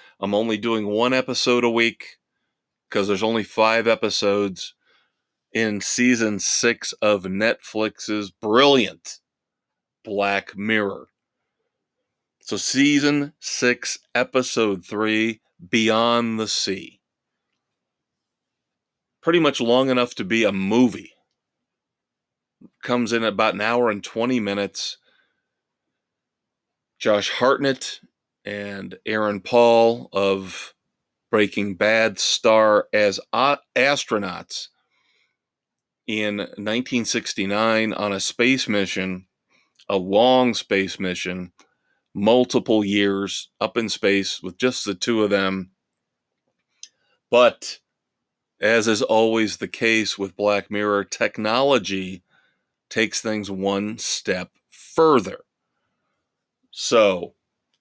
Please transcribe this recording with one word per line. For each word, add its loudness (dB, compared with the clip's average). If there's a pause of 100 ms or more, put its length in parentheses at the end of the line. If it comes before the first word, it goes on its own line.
(200)
I'm -2
only 0
doing -2
one 0
episode 0
a 2
week -2 (720)
'cause -2
there's -2
only 0
five 2
episodes 0 (800)
in -2
season 0
six -2
of 0
Netflix's -4
brilliant 2 (840)
Black -2
Mirror. -2 (1300)
So -8
season 2
six, -4 (160)
episode -2
three, -2 (260)
Beyond 2
the -4
Sea. -6 (2250)
Pretty 4
much 2
long 4
enough 0
to -6
be 2
a 2
movie. 0 (1700)
Comes -2
in 0
about 0
an -6
hour 0
and -4
twenty -2
minutes. -6 (2000)
Josh 0
Hartnett -2 (440)
and -12
Aaron -2
Paul 4
of -2 (560)
Breaking 0
Bad 2
star 4
as 2 (140)
a-, 2 (160)
astronauts -2 (1400)
in -4 (120)
nineteen -4
sixty-nine -2
on -4
a -4
space 0
mission, -4 (640)
a 0
long 4
space -4
mission, -6 (640)
multiple 2
years -2 (100)
up -4
in -2
space -2
with -12
just -2
the -4
two -2
of 0
them. -2 (1600)
But, 2 (800)
as 2
is 0
always 0
the -8
case -2
with -8
Black 0
Mirror, -2
technology -2 (640)
takes -2
things -6
one -4
step -6 (180)
further. 2 (1400)
So, 2 (460)